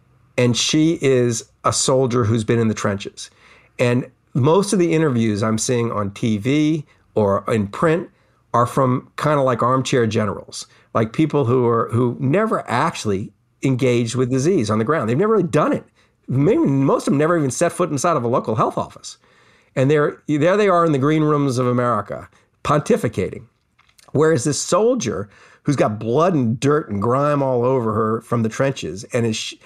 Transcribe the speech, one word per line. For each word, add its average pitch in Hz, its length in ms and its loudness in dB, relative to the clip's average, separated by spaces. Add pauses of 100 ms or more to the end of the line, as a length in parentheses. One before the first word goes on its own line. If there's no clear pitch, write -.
(380)
and 123 180 2
she 156 460 2
is 123 480 2 (160)
a 120 80 0
soldier 127 500 0
who's 110 220 0
been 117 140 2
in 113 100 2
the 107 40 -2
trenches. - 560 -6 (480)
And 123 320 0 (240)
most 165 380 2
of 208 80 2
the 170 140 2
interviews 117 500 0
I'm 110 140 0
seeing 117 340 -2
on 104 200 -4
T 110 260 -4
V 151 480 -2 (300)
or 98 320 0
in 107 200 0
print 165 420 -2 (440)
are 120 120 4
from 127 520 -2
kinda, 147 240 0
like, 127 200 0
armchair 123 460 0
generals, 107 580 -4 (280)
like, 113 180 0
people 151 320 0
who 123 240 2
are, 117 240 0
who 120 300 0
never 185 480 -2
actually 110 640 -4 (300)
engaged 123 520 0
with 123 160 0
disease 135 400 0
on 110 80 0
the 113 60 0
ground. 110 240 -2
They've 120 80 0
never 214 160 2
really 202 100 2
done 185 300 0
it. - 120 -6 (440)
Maybe 160 320 2
most 143 440 2
of 254 60 0
them 143 60 2
never 165 200 2
even 139 140 0
set 170 220 -2
foot 180 180 -2
inside 156 240 0
of 127 80 -2
a 117 60 -2
local 123 260 -2
health 156 220 0
office. - 400 -10 (580)
And 135 160 2
they're, 151 360 0
there 151 280 2
they 208 140 2
are 170 160 4
in 160 80 2
the 139 40 2
green 151 260 2
rooms 143 340 0
of 127 100 0
America, 120 600 -2 (340)
pontificating. 147 800 -2 (680)
Whereas 156 320 2
this 147 180 -2
soldier 175 640 0 (360)
who's 143 120 0
got 113 220 0
blood 143 380 0
and 113 240 0
dirt 147 280 0
and 101 140 -4
grime 139 400 0
all 127 240 0
over 123 280 0
her 110 280 0
from 120 220 -2
the 110 60 -2
trenches 113 560 -4
and 117 200 -2
has 110 100 -2
sh-, - 200 -10 (100)